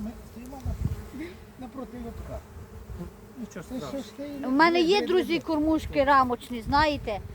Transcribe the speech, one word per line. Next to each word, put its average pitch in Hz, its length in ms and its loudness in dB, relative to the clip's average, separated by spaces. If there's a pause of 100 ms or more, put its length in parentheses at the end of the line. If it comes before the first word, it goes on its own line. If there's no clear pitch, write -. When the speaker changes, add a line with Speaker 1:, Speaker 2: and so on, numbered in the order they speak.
Speaker 1:
ми 220 80 -6 (200)
стоїмо 247 340 -14
на-, - 600 -4 (340)
напроти 247 460 -12
лотка. 147 340 -10 (1000)
Speaker 2:
Нічого 226 140 -8
Speaker 1:
Це 185 100 -10
Speaker 2:
страшного. 247 280 -6
Speaker 1:
що 277 80 -4
ж - 180 -12
ти 277 300 -8
Speaker 3:
У 254 40 2
мене 339 300 8
є, 381 200 4
Speaker 1:
не - 60 -2
Speaker 3:
друзі, 349 260 2
Speaker 1:
видно? 330 140 -2
Speaker 3:
кормушки 302 560 2
рамочні, 247 580 4
знаєте. 269 580 2 (160)